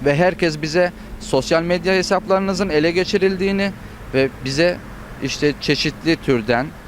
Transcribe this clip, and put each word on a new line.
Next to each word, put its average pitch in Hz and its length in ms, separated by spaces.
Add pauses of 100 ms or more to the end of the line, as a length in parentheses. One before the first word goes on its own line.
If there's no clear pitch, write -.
Ve 143 100
herkes 165 460
bize 170 300 (280)
sosyal 160 440
medya 175 300
hesaplarınızın 190 760
ele 151 220
geçirildiğini 196 800 (420)
ve 135 160 (160)
bize 156 320 (460)
işte 139 380
çeşitli 156 540
türden 123 520 (200)